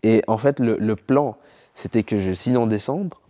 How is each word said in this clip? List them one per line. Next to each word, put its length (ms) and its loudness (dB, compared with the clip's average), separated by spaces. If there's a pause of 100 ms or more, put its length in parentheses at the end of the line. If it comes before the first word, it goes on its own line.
Et 260 4
en 100 0
fait, 220 0
le, 180 0
le 180 0
plan, 400 0 (380)
c'était 280 -2
que 180 -2
je 120 -2
signe 240 0
en 100 2
décembre, 640 -4